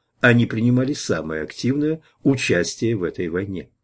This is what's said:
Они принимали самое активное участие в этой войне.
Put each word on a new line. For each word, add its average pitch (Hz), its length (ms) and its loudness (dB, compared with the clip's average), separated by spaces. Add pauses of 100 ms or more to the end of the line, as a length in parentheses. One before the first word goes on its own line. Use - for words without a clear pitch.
(220)
Они 120 260 6
принимали 123 460 0
самое 80 500 -4
активное 147 580 -2 (220)
участие 117 720 0
в 92 80 -4
этой 85 260 -4
войне. 92 400 -6 (140)